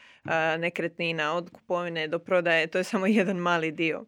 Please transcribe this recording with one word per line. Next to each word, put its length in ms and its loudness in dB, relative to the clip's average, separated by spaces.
a, 320 0
nekretnina, 800 -4
od 160 -4
kupovine 580 -4
do 100 -2
prodaje, 480 2
to 120 -2
je 60 0
samo 220 -2
jedan 300 4
mali 360 0
dio. 360 -2